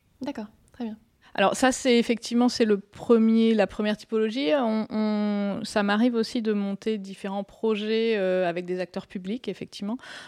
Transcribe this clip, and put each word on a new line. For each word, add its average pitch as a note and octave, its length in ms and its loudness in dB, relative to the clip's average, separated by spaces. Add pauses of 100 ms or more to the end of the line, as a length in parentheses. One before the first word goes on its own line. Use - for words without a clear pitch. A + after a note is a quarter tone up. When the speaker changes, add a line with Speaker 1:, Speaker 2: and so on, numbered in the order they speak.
(220)
Speaker 1:
D'accord, C4 240 -8 (260)
très - 120 -10
bien. A3 140 -8 (360)
Speaker 2:
Alors G3 220 2
ça, C4 160 4
c'est B3 260 2
effectivement, A#3 520 2
c'est A#3+ 160 2
le G#3+ 120 2
premier, A3+ 760 4
la A3 120 4
première G#3+ 300 -2
typologie. A3+ 580 -2
On, A3 360 0
on, G#3 760 -2
ça - 180 -2
m'arrive G#3+ 340 2
aussi A3+ 260 -2
de A3 100 -2
monter G3+ 460 -2
différents G3 480 -8
projets, A3 720 -2
euh, F#3 320 2
avec F3 160 -6
des F3+ 160 -4
acteurs F#3 260 -8
publics, G3 400 -8
effectivement. G3+ 480 -8 (320)